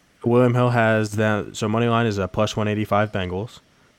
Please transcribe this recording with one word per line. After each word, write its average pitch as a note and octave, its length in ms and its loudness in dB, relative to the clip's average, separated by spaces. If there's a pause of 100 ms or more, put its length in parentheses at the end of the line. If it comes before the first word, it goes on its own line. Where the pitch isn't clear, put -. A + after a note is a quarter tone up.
(240)
William A#2+ 300 4
Hill B2 160 2
has A2 420 2
the, G#2+ 400 -2
so - 160 -6
money A#2 200 0
line A#2 180 2
is G2+ 120 -2
a F#2+ 100 -2
plus - 280 -2
one G#2+ 120 -2
eighty-five G#2 440 0
Bengals, F#2+ 480 -8 (380)